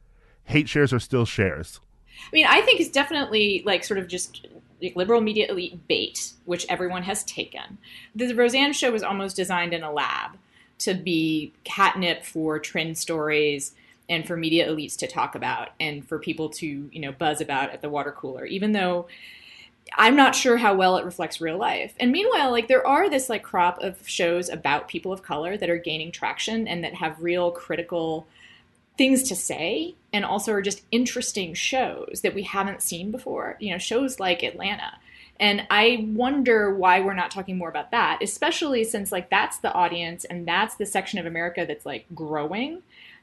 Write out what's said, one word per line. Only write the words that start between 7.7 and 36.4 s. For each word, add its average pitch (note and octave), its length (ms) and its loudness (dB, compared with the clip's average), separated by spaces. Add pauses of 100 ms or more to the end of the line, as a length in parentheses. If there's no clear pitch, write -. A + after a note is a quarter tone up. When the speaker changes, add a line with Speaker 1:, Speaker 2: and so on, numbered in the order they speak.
Speaker 2:
The B3 200 -2
Roseanne B3+ 380 4
show C4+ 180 2
was A3 140 0
almost G3 320 -2
designed F3 360 0
in E3+ 120 -4
a D3+ 80 -6
lab A#2+ 400 -2 (460)
to F#3+ 160 0
be D#3+ 580 -2 (100)
catnip F#3 640 0
for D#3 340 -2
trend D#3+ 400 -6
stories D3+ 720 -2 (360)
and E3 180 -4
for F3 100 -6
media E3 320 2
elites D#3 300 -4
to - 80 -4
talk - 280 -4
about B2 340 -4 (100)
and D3 280 -6
for D#3 120 -6
people D#3 300 -6
to, D#3 180 -10
you C#3+ 340 -10
know, C#3 120 -8
buzz D3+ 280 -2
about C#3 300 -2
at - 100 -14
the D3 80 -6
water C#3+ 240 -4
cooler, C3 340 -10
even G3+ 260 -2
though F3+ 340 0 (880)
I'm A3+ 200 8
not C4+ 180 8
sure A#3+ 220 6
how A3 180 6
well F#3 220 6
it A#2+ 80 0
reflects E3+ 360 -6
real E3 180 -2
life. - 420 -2
And B3 100 4
meanwhile, F4 400 4
like, A#3 160 2
there C4 200 6
are D#4 220 6
this, C4+ 200 0
like, A3 160 -4
crop F3 360 2
of - 280 -6
shows F3+ 400 0
about D3+ 400 0
people F#3 240 -6
of F#3 100 -8
color E3+ 340 -4
that F3+ 140 -2
are E3+ 60 2
gaining D#3+ 340 -6
traction A3 560 -4
and E3+ 160 -4
that E3 120 -6
have D#3+ 280 -6
real F3 300 0
critical E3 760 -6 (720)
things C4 260 6
to F#3 120 -4
say D#4 580 -4 (180)
and G3+ 120 0
also G#3 280 -2
are G3+ 100 0
just G3 280 -4
interesting A3+ 640 -2
shows - 680 -2
that F3 120 0
we G3 80 -4
haven't G3 400 -4
seen F3+ 280 -6
before, - 500 -8
you G#3 100 -6
know, F3 80 -4
shows B3+ 400 0
like F3+ 240 0
Atlanta. - 560 -6 (400)
And G3+ 320 4
I A3 440 6
wonder A#3+ 600 4